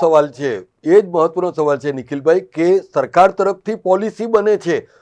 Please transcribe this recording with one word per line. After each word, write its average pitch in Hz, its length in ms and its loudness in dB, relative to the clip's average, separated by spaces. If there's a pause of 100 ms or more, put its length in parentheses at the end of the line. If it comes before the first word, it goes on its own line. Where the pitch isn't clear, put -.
સવાલ 156 280 2
છે, 127 300 -6 (260)
એ 175 160 4
જ 196 80 -2
મહત્વનો 170 420 -2
સવાલ 147 280 -2
છે 143 140 -6
નિખિલભાઈ 143 480 -2
કે 185 380 0
સરકાર 175 520 2
તરફથી 196 440 -4
પોલિસી 202 520 -4
બને 214 300 0
છે 151 320 -6 (140)